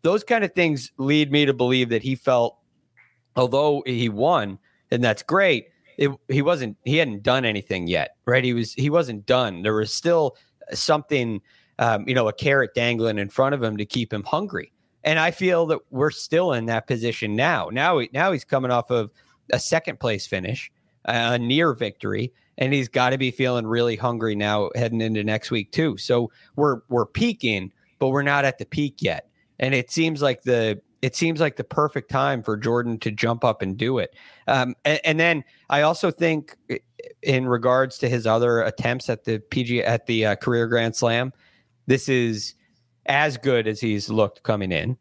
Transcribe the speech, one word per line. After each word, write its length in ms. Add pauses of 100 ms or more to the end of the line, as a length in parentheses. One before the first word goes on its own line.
Those 220
kind 200
of 80
things 460
lead 320
me 160
to 80
believe 360
that 120
he 120
felt, 440 (800)
although 500
he 220
won, 500 (320)
and 120
that's 200
great, 460 (300)
it, 120 (180)
he 140
wasn't, 420
he 140
hadn't 240
done 220
anything 420
yet, 300 (100)
right? 180
He 80
was, 220
he 160
wasn't 360
done. 360
There 120
was 180
still 440 (360)
something, 680 (380)
um, 300
you 60
know, 140
a 40
carrot 420
dangling 440
in 100
front 260
of 80
him 140
to 80
keep 280
him 120
hungry. 480 (320)
And 140
I 120
feel 360
that 140 (100)
we're 200
still 440
in 120
that 200
position 500
now. 340
Now 280
he, 140
now 200
he's 120
coming 260
off 200
of 200 (420)
a 60
second 420
place 260
finish, 460 (320)
a 340
near 360
victory, 580 (240)
and 160
he's 160
gotta 300
be 120
feeling 360
really 300
hungry 400
now 380
heading 260
into 240
next 260
week 220
too. 240
So 340 (260)
we're, 320
we're 180
peaking, 680 (260)
but 100
we're 140
not 220
at 140
the 80
peak 360
yet. 260 (300)
And 160
it 160
seems 320
like 200
the, 380 (220)
it 120
seems 260
like 160
the 80
perfect 460
time 320
for 140
Jordan 440
to 100
jump 340
up 160
and 160
do 220
it. 160 (320)
Um, 280 (100)
a-, 220
and 140
then 240 (240)
I 140
also 280
think 460 (140)
i-, 80 (440)
in 240
regards 520
to 100
his 180
other 360
attempts 480
at 140
the 140
P 260
G, 180
at 240
the, 200
uh, 100
career 300
Grand 300
Slam, 360 (540)
this 220
is 460 (520)
as 300
good 300
as 140
he's 280
looked 360
coming 280
in. 280